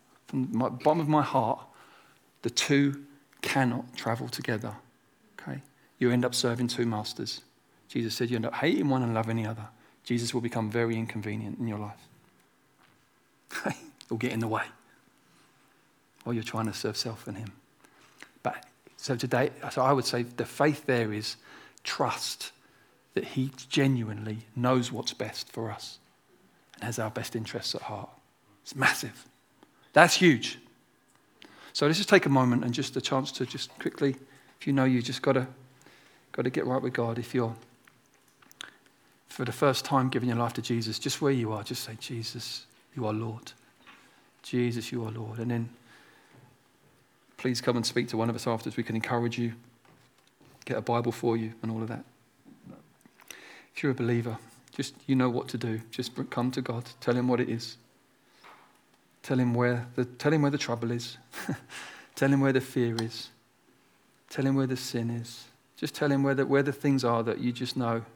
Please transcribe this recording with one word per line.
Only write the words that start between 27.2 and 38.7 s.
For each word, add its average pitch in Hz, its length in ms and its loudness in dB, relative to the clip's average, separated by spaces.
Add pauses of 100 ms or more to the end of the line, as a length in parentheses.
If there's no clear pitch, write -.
interests - 400 -6
at - 60 -6
heart. 104 280 -10 (520)
It's - 140 -16
massive. - 520 -2 (640)
That's 170 220 8
huge. 151 440 6 (1120)
So - 120 2
let's 165 140 4
just 202 100 -2
take 190 160 8
a 143 40 4
moment 127 340 6
and 123 100 0
just 131 240 -4
a 123 40 0
chance 139 320 -2
to 127 120 -4
just - 240 -8 (100)
quickly, 143 360 -2 (440)
if - 60 -16
you 143 80 2
know 135 120 4
you 127 160 6
just 127 200 -6
gotta, 131 260 4 (840)
gotta 127 180 -2
get - 160 0
right 127 160 0
with 127 120 -2
God, 117 260 -2
if - 160 -6
you're 113 200 0 (1700)